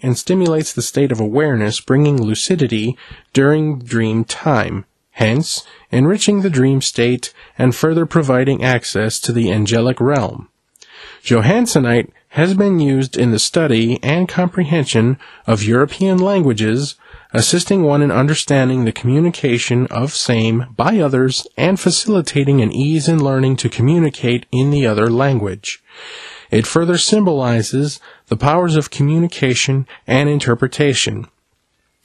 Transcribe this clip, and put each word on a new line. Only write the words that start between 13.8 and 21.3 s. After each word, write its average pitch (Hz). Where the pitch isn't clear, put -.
and 170
comprehension 147
of 110
European 139
languages, 139
assisting 175
one 143
in 143
understanding 131
the 113
communication 123
of 127
same 113
by 185
others 131